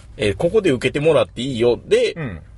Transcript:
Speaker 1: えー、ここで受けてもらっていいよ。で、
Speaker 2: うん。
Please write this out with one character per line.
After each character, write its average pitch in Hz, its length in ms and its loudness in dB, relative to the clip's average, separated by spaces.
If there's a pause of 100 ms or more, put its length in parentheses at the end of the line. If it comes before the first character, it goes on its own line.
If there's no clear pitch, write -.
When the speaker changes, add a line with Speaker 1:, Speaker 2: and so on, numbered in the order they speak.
(180)
Speaker 1:
え 107 140 0
ー、 98 40 -4
こ 170 140 -2
こ 220 120 2
で 190 100 0
受 127 180 -2
け - 20 -2
て - 80 -4
も 156 140 2
ら 123 100 4
っ - 60 -2
て - 120 -12
い 135 120 -4
い 113 60 -4
よ。 117 260 2
で、 220 280 2
Speaker 2:
う 165 80 -12
ん。 98 200 -10 (160)